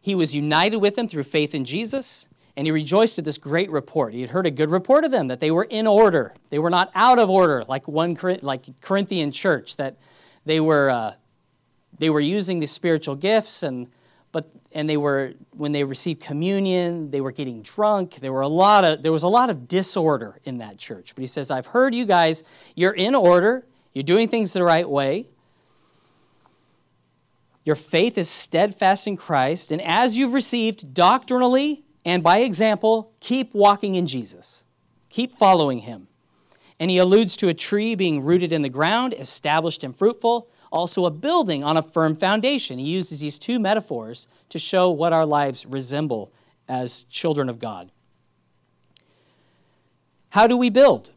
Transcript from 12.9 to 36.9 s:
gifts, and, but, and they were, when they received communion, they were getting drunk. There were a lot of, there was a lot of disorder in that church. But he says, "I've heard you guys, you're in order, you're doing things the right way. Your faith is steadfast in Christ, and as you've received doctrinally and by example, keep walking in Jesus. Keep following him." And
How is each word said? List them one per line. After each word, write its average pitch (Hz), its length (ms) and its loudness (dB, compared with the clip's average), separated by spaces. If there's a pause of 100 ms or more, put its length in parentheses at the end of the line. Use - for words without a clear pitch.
gifts, 208 460 -2
and, 127 260 -8 (440)
but, 156 160 -8 (240)
and 151 180 -6
they 156 60 0
were, 139 380 -2 (180)
when 147 220 -6
they 143 100 0
received 139 380 -6
communion, 175 880 -2
they 139 80 -4
were 135 140 -6
getting 127 300 -10
drunk. 208 520 -2
There 131 160 -8
were 131 100 -2
a 139 60 -2
lot 190 380 6
of, 156 180 2
there 160 80 2
was 160 120 0
a 175 40 0
lot 240 220 4
of 135 180 -8
disorder 160 760 -2
in 127 140 -10
that 104 180 -16
church. - 380 -16
But 131 80 -10
he 131 40 -8
says, 139 240 -8
"I've 131 140 -4
heard 254 280 2
you 240 120 -4
guys, 170 380 2 (320)
you're 180 180 2
in 208 220 0
order, 202 500 4 (280)
you're 135 100 -6
doing 202 260 2
things 220 240 -2
the 185 100 0
right 170 260 4
way. 143 380 -2 (2500)
Your 151 100 0
faith 180 420 0
is 175 120 -2
steadfast 196 800 0
in 202 100 -6
Christ, 147 540 -2
and 156 100 -4
as 214 340 0
you've 247 180 0
received 226 600 -2
doctrinally 254 880 2 (260)
and 180 140 0
by 175 200 4
example, 220 800 0
keep 254 360 -4
walking 202 400 4
in 180 100 0
Jesus. - 580 -12 (460)
Keep 247 240 -6
following 160 460 4
him." 104 280 -16 (720)
And 175 120 -2